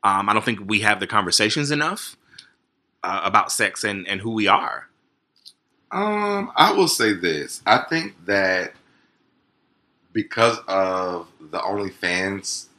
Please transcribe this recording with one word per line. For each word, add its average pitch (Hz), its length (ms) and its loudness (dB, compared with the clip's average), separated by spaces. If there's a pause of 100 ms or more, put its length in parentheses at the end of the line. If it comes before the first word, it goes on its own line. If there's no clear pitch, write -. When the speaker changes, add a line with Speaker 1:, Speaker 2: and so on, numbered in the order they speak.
Speaker 1:
Um, 98 260 4
I 104 40 4
don't 110 120 2
think 110 200 -2
we 104 160 0
have 104 180 4
the - 80 -4
conversations 110 640 2
enough, 156 460 -4 (840)
uh, 92 200 -4
about 98 280 4
sex - 320 -2
and, 98 240 -4
and 98 140 -4
who 113 100 -6
we 107 160 0
are. - 420 2 (1000)
Speaker 2:
Um, 202 640 -2
I 190 180 4
will 190 140 2
say 110 260 0
this. 82 520 -4
I 113 240 4
think 160 360 -4
that 95 480 0 (1400)
because 113 460 2 (100)
of 92 600 -2 (120)
the 80 200 -8
OnlyFans 95 1040 -4 (140)